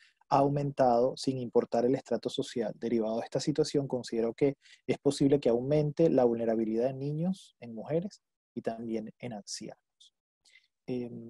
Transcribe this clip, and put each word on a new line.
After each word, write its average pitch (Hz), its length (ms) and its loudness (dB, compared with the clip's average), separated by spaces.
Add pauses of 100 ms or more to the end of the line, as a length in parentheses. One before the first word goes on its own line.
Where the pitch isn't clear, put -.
(300)
ha 143 80 4
aumentado 139 800 4
sin 131 220 -2
importar 120 460 2
el 127 100 4
estrato 123 340 -4
social. 120 460 -4
Derivado 113 420 -2
de 117 60 -4
esta - 160 -4
situación, 147 480 0
considero 117 480 -2
que 139 200 2 (300)
es - 140 0
posible 143 400 2
que 139 100 2
aumente 147 640 2
la 131 120 4
vulnerabilidad 113 640 0
de 135 80 -2
niños 151 680 -6
en 120 140 -14
mujeres 151 480 -6 (320)
y 120 80 -8
también 113 560 -6
en 120 160 -10
ancianos". - 480 -14 (1040)
Eh, 123 240 -6 (200)